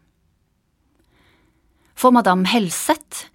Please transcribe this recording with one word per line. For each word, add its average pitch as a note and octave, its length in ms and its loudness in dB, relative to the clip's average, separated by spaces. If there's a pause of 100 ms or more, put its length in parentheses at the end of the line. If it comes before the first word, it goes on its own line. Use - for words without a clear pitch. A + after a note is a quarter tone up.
(2000)
For B3+ 160 2
Madame F#3 400 2
Helseth - 840 -4